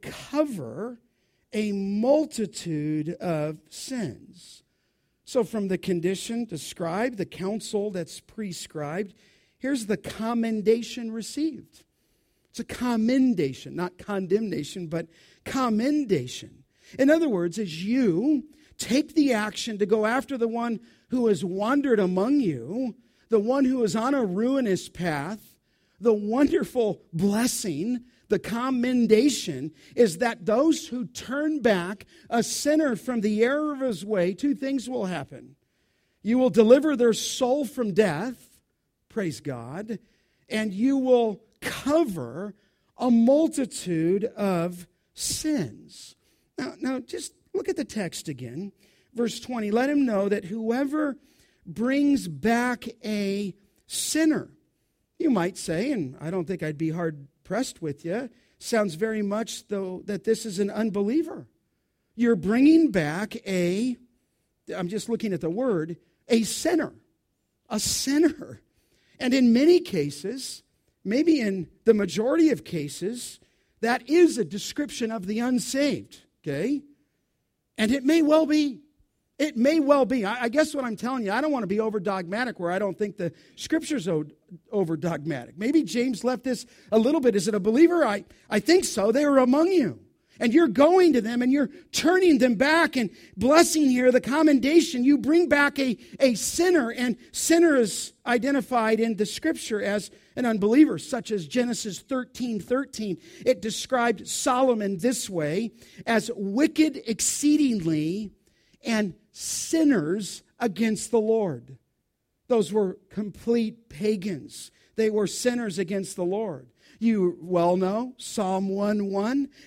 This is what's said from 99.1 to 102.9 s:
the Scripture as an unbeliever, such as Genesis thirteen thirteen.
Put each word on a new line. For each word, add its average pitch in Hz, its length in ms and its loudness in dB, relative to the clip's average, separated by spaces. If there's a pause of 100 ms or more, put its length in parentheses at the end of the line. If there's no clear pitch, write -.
the 208 100 0
Scripture 226 560 -4
as 196 260 -2 (260)
an 247 120 -2
unbeliever, 220 500 4
such 214 320 -8
as 190 180 -4
Genesis 226 520 -4
thirteen 247 600 -6
thirteen. 247 600 -4 (260)